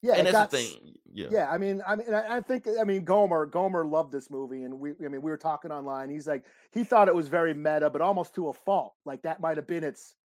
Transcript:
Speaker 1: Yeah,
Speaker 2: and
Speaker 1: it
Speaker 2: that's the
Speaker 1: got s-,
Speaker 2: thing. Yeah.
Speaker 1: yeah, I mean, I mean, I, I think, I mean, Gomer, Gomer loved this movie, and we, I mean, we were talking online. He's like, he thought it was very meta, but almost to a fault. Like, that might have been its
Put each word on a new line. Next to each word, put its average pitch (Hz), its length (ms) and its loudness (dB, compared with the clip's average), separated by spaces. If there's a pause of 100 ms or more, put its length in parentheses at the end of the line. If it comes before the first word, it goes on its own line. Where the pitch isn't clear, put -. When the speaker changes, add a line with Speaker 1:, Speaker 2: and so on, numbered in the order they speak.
Speaker 1:
Yeah, 226 140 4
Speaker 2:
and 185 120 6
Speaker 1:
it 180 40 4
Speaker 2:
that's 214 80 6
the 208 80 4
Speaker 1:
got - 60 -6
s-, 120 180 -2
Speaker 2:
thing. 76 240 -20 (160)
Yeah. 92 180 -8
Speaker 1:
yeah, 185 220 0
I 165 60 0
mean, 196 280 -2
I 202 100 0
mean, 226 180 -4
I, 220 240 0
I 240 40 -4
think, 254 260 -4 (120)
I 220 40 2
mean, 196 220 0
Gomer, 180 400 4
Gomer 175 400 0
loved 151 260 0
this 139 180 -8
movie, 131 340 -8
and 131 160 -10
we, 147 120 -8
I 147 180 -10
mean, 139 120 -8
we 156 100 -6
were 151 60 -6
talking 156 340 -6
online. 139 380 -8
He's 147 180 -10
like, 139 180 -4 (260)
he 233 120 -4
thought 214 260 6
it 175 60 6
was 160 120 0
very 165 260 2
meta, 151 360 2
but 147 120 -2
almost 185 340 0
to 170 140 -4
a 131 40 -8
fault. 170 420 -2 (100)
Like, 135 180 -12
that 160 180 -4
might 160 160 -2
have 143 100 -10
been 170 160 -4
its - 420 -10